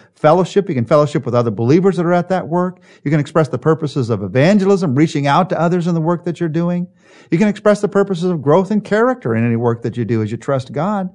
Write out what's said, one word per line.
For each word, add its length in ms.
fellowship. 540
You 80
can 80
fellowship 420
with 80
other 180
believers 440
that 100
are 60
at 160
that 220
work. 320
You 60
can 100
express 260
the 100
purposes 520
of 120
evangelism, 720
reaching 320
out 260
to 80
others 280
in 80
the 60
work 240
that 160
you're 80
doing. 380
You 80
can 100
express 320
the 80
purposes 420
of 120
growth 300
and 120
character 500
in 120
any 100
work 280
that 120
you 80
do 180
as 100
you 60
trust 360
God. 420